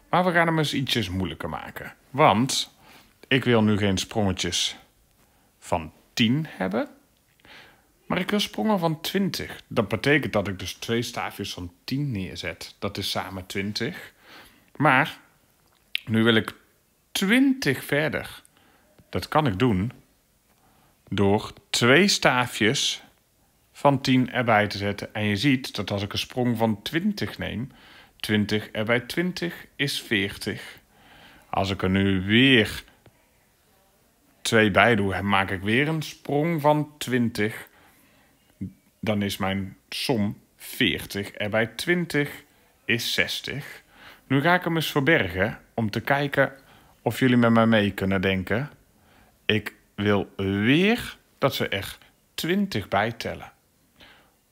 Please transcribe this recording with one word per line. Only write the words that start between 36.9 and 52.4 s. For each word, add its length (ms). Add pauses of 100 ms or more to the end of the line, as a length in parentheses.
twintig. 720 (1300)
Dan 220
is 140
mijn 400 (120)
som 520 (160)
veertig 720
erbij 360
twintig 800 (400)
is 280
zestig. 720 (440)
Nu 140
ga 140
ik 100
hem 120
eens 140
verbergen 720 (140)
om 160
te 100
kijken 520 (500)
of 160
jullie 180
met 140
mij 160
mee 240
kunnen 300
denken. 500 (720)
Ik 300 (200)
wil 420
weer 800 (220)
dat 180
we 120
er 300 (360)
twintig 540